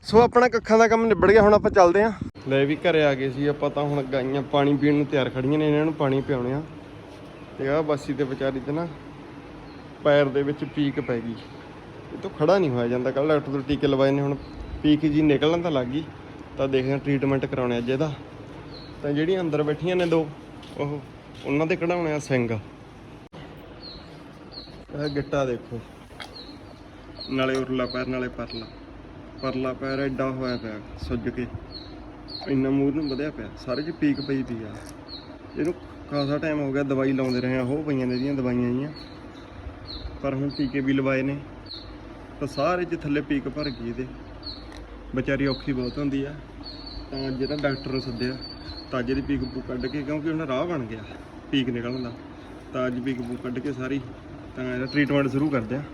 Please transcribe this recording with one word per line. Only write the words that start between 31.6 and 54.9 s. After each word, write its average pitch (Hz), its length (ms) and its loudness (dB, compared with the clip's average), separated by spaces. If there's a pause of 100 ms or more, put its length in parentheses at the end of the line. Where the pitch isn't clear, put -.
ਇੰਨਾ 131 220 2
ਮੂੰਹ 139 240 4
ਨੂੰ 151 140 0
ਵਧਿਆ 139 220 -2
ਪਿਆ, 123 180 -10 (180)
ਸਾਰੇ 127 160 -2
'ਚ 156 80 -4 (100)
ਪੀਕ 143 200 4
ਪਈ 139 220 0
ਪਈ 117 220 -4
ਆ। 104 100 -10 (840)
ਇਹਨੂੰ 160 180 0 (360)
ਖਾਸਾ 143 280 0
ਟਾਈਮ 151 220 0
ਹੋ 139 120 0
ਗਿਆ, 143 120 2
ਦਵਾਈ 135 280 2
ਲਾਉਂਦੇ 131 280 2
ਰਹੇ 127 180 2
ਆ, 127 40 2
ਉਹ 139 200 0
ਪਈਆਂ 135 240 0
ਨੇ 123 80 0
ਇਹਦੀਆਂ 135 200 0
ਦਵਾਈਆਂ 123 360 2
ਜਿਹੀਆਂ, 135 200 -2 (1300)
ਪਰ 139 120 -2
ਹੁਣ 139 160 0
ਟੀਕੇ 139 300 -2
ਵੀ 135 120 2
ਲਵਾਏ 135 300 4
ਨੇ, 139 140 0 (1040)
ਤਾਂ 147 80 -2
ਸਾਰੇ 175 360 2
'ਚ 165 180 -4
ਥੱਲੇ 147 200 2
ਪੀਕ 143 260 -2
ਭਰ 147 220 -4
ਗਈ 117 180 -6
ਇਹਦੇ। 120 180 -6 (1080)
ਵਿਚਾਰੀ 135 320 0
ਔਖੀ 135 260 -2
ਬਹੁਤ 127 260 -2
ਹੁੰਦੀ 139 260 0
ਆ। 143 100 -8 (760)
ਤਾਂ 135 180 -4
ਅੱਜ 131 140 -2
ਇਹਦਾ 143 160 -2
ਡਾਕਟਰ 135 340 -2
ਨੂੰ 131 100 0
ਸੱਦਿਆ, 123 340 -4 (540)
ਤਾਂ 135 80 -2
ਅੱਜ 123 120 -2
ਇਹਦੀ 135 120 2
ਪੀਕ 131 220 0
ਪੂਕ 123 240 -8
ਕੱਢ 127 180 -4
ਕੇ, 139 160 -4
ਕਿਉਂਕਿ 147 280 -2
ਹੁਣ 156 120 -2
ਰਾਹ 135 240 0
ਬਣ 160 200 -2
ਗਿਆ 110 160 -8 (480)
ਪੀਕ 135 180 2
ਨਿਕਲਣ 123 340 -4
ਦਾ, 120 80 -6 (640)
ਤਾਂ 127 140 0
ਅੱਜ 123 140 -2
ਪੀਕ 127 220 -2
ਪੂਕ 120 200 -6
ਕੱਢ 123 160 -4
ਕੇ 143 140 -4
ਸਾਰੀ, 131 280 -2 (560)
ਤਾਂ - 80 -6
ਇਹਦਾ 127 220 -2
ਟ੍ਰੀਟਮੈਂਟ 139 440 4